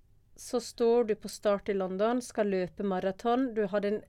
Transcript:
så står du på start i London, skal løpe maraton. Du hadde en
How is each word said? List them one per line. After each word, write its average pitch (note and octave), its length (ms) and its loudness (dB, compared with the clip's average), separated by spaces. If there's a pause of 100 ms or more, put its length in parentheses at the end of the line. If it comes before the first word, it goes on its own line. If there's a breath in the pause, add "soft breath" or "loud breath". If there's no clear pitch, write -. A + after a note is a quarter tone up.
(380)
så - 240 -4
står A#3+ 460 2
du G#3 80 0
på G#3 140 -12
start G3+ 400 0
i G#3 40 0
London, G3 480 0
skal G#3+ 280 -2
løpe F#3 360 -2
maraton. G3+ 680 0
Du G#3+ 140 0
hadde G3+ 200 0
en G#3 220 -2